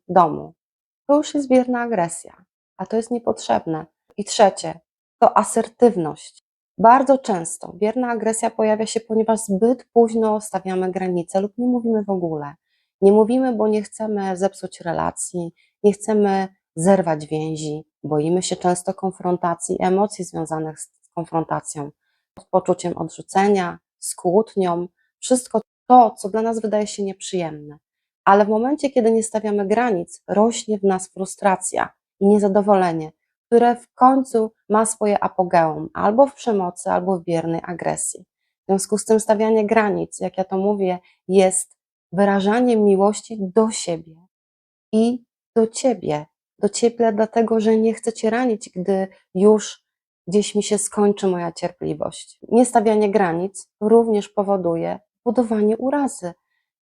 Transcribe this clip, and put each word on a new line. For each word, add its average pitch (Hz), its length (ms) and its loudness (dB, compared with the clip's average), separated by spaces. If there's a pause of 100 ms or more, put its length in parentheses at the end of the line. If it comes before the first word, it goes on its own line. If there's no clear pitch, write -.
domu". 160 460 2 (520)
To 285 100 4
już 302 180 -2
jest 285 140 -4
bierna 254 320 2
agresja, 226 640 -6 (320)
a 190 100 -10
to 220 100 -4
jest 226 140 -4
niepotrzebne. 220 760 -4 (300)
I 208 80 -6
trzecie, 190 560 0 (380)
to - 200 4
asertywność. 208 1080 0 (340)
Bardzo 262 400 6
często 185 540 -8
bierna 226 360 -2
agresja 226 420 -4
pojawia 214 360 0
się, 220 140 -4
ponieważ 220 400 0
zbyt 226 520 0
późno 220 480 2
stawiamy 185 500 -4
granice 185 500 -4
lub 202 180 -6
nie 247 80 -2
mówimy 226 380 0
w 202 60 -6
ogóle. 160 440 -6 (460)
Nie 196 120 8
mówimy, 240 400 4
bo 214 160 -2
nie 214 140 0
chcemy 202 540 -6
zepsuć 190 440 -6
relacji, 170 720 -6 (300)
nie 202 100 4
chcemy 196 560 -2 (280)
zerwać 165 500 2
więzi, 156 580 -6 (180)
boimy 160 400 0
się 180 140 -6
często 180 380 -2
konfrontacji, 180 840 -4
emocji 190 440 -2
związanych 156 560 -8
z - 100 -20 (240)
konfrontacją, 156 760 -6 (500)
z - 40 -20
poczuciem 175 520 -2
odrzucenia, 180 840 -2 (200)
z - 160 -12
kłótnią, 180 720 -2 (300)
wszystko 247 420 -2 (260)
to, 247 240 8
co - 180 -10
dla 220 140 -4
nas 226 180 -2
wydaje 208 260 -2
się 208 160 -8
nieprzyjemne. 156 760 -8 (460)
Ale 202 200 6
w 196 40 -2
momencie, 262 420 -2
kiedy 226 200 2
nie 226 120 2
stawiamy 208 440 -4
granic, 214 640 -4
rośnie 214 500 0
w 190 60 -4
nas 190 240 0
frustracja - 840 -4 (280)
i 196 60 2
niezadowolenie, 196 880 2 (340)
które 240 300 4
w - 180 -20
końcu 254 580 2 (160)
ma 214 180 2
swoje 208 380 -2
apogeum 165 720 0
albo 208 320 4
w 269 80 -4
przemocy, 190 560 -4
albo 180 280 0
w 170 60 -14
biernej 165 400 -2
agresji. 165 560 -6
W - 480 -20
związku 196 300 0
z - 60 -8
tym 220 160 2
stawianie 220 460 2
granic, 202 540 0
jak 185 180 -6
ja 190 60 -2
to 190 140 -6
mówię, 190 400 -2 (300)
jest 185 480 2 (360)
wyrażaniem 202 720 2
miłości 202 560 2
do 220 300 0
siebie 165 560 -10 (680)
i 233 320 0 (320)
do 220 100 4
ciebie. 175 600 -4 (320)
Do 202 100 0
ciebie 233 440 0
dlatego, 226 480 0
że 220 160 4
nie 220 180 2
chcę - 180 -6
cię 220 180 -4
ranić, 233 440 -2
gdy 190 340 -2 (260)
już 208 520 2 (400)
gdzieś 202 280 0
mi 208 80 0
się 208 160 -2
skończy 202 480 0
moja 175 260 -2
cierpliwość. - 840 -8 (100)
Niestawianie 220 600 2
granic 190 580 -2 (120)
również 220 480 2
powoduje 175 720 -2 (240)
budowanie 220 520 0
urazy 262 580 -4 (480)